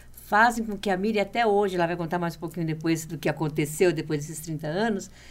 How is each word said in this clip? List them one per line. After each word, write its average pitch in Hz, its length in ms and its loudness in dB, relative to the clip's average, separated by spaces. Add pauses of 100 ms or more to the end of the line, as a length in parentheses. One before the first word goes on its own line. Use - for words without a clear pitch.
(120)
fazem 226 540 2
com 208 120 -6
que 202 120 -2
a 185 80 2
Miriam, 202 260 0
até 233 240 0
hoje, 202 280 4
ela 170 120 2
vai 175 80 -2
contar 170 240 -2
mais 170 160 -2
um - 40 -18
pouquinho 170 260 -4
depois 160 400 0
do 160 120 -8
que 170 120 -2
aconteceu 156 640 2
depois 151 340 -2
desses 160 140 -12
trinta 156 260 -8
anos, 196 420 -2 (220)